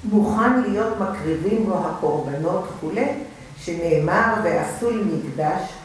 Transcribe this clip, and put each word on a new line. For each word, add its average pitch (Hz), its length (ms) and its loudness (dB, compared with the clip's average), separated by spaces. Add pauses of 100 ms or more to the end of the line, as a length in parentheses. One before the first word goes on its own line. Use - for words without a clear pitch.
מוכן 220 580 4
להיות 214 380 0
מקריבים 190 640 0
בו 185 220 0
הקורבנות 151 800 -2
וכולי, 202 380 -2 (500)
שנאמר, 170 760 2 (100)
"ועשו - 480 0
לי 214 120 0
מקדש 151 720 -2 (120)